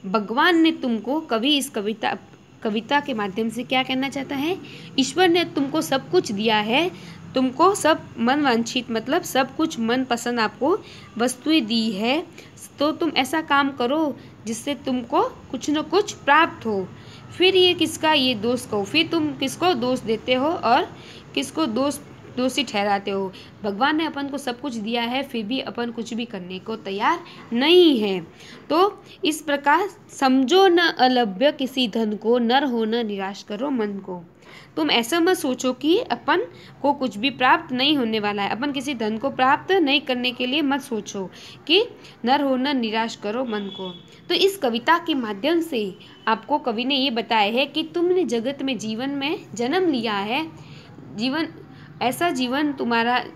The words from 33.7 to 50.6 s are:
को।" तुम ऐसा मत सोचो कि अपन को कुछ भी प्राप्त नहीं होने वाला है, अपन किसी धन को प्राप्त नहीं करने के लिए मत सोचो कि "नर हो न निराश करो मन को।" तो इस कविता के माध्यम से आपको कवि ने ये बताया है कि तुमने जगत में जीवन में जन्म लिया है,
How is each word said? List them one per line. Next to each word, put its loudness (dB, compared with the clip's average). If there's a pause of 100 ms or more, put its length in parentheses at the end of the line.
को।" -10 (500)
तुम 0
ऐसा 0
मत 2
सोचो -2
कि 2
अपन -2 (360)
को 2
कुछ -4
भी -2
प्राप्त 2
नहीं 2
होने 0
वाला -2
है, -2
अपन -2
किसी -4
धन -4
को -2
प्राप्त 2
नहीं 4
करने -2
के -4
लिए 0
मत 0
सोचो -8 (380)
कि 4 (400)
"नर 4
हो 2
न 0
निराश -2
करो -4
मन -4
को।" -8 (340)
तो 0
इस 2
कविता 2
के -2
माध्यम 0
से -4 (320)
आपको 0
कवि -2
ने 0
ये 0
बताया 0
है 2
कि -4
तुमने 0
जगत -2
में -2
जीवन -6
में -4 (160)
जन्म 0
लिया -2
है, -4 (640)